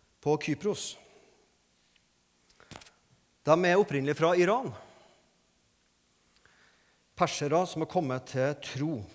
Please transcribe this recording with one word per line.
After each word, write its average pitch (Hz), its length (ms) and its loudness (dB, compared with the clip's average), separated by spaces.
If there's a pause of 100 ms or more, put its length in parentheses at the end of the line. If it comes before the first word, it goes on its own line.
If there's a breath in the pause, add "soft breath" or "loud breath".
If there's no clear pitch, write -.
(180 soft breath)
på 147 140 0 (100)
Kypros. 160 540 -4 (2500 loud breath)
De 151 80 8
er 180 240 4
opprinnelig 143 400 0
fra 160 160 4
Iran. 180 380 2 (2500 loud breath)
Persere 156 560 0
som 160 160 -4
har - 80 -16
kommet 131 400 -2
til 135 160 0 (160)
tro 147 320 -4 (160)